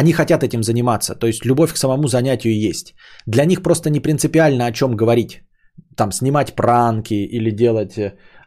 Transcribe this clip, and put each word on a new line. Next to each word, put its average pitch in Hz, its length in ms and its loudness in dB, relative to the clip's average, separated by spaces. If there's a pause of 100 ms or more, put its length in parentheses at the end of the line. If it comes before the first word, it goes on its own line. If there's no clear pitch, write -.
они 160 120 4
хотят 160 300 2
этим 120 200 -2
заниматься. 117 520 -2
То - 120 -2
есть 113 180 -2
любовь 147 280 2
к - 40 -10
самому 135 320 0
занятию 123 460 0
есть. 107 400 -4 (320)
Для 120 180 2
них 180 180 2
просто 165 280 0
не 147 100 0
принципиально, 151 680 2
о 120 60 -4
чём 123 240 -2
говорить. 113 460 0 (540)
Там, 104 160 -2
снимать 139 420 -2
пранки 113 600 0
или 110 360 -4
делать, 110 480 0
э, 101 160 -4 (320)